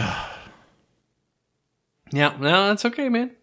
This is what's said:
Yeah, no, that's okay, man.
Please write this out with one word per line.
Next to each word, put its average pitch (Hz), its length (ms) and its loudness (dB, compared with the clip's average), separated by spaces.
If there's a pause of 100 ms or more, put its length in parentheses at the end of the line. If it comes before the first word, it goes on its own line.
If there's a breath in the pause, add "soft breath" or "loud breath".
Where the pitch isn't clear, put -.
(2000 loud breath)
Yeah, 147 260 2
no, 175 300 4
that's 208 160 0
okay, 262 240 -2
man. 240 240 0 (100)